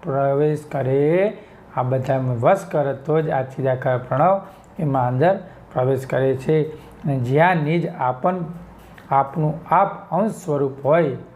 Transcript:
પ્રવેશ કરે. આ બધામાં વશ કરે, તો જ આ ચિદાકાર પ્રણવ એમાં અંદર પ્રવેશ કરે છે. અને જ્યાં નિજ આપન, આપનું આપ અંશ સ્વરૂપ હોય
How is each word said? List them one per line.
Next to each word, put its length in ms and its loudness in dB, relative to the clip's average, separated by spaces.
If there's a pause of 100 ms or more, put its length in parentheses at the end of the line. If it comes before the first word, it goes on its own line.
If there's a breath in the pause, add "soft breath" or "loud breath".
પ્રવેશ 680 0
કરે. 640 2 (400 loud breath)
આ 60 0
બધામાં 580 0
વશ 300 4
કરે, 240 0
તો 260 0
જ 100 -2
આ 120 0
ચિદાકાર 560 -2
પ્રણવ 420 2 (380 loud breath)
એમાં 280 0
અંદર 320 2 (340 loud breath)
પ્રવેશ 340 0
કરે 300 0
છે. 260 0 (100)
અને 460 -6
જ્યાં 380 4
નિજ 320 0
આપન, 560 -2 (680 loud breath)
આપનું 500 0 (100)
આપ 400 0
અંશ 200 0
સ્વરૂપ 560 -4
હોય 300 2 (200)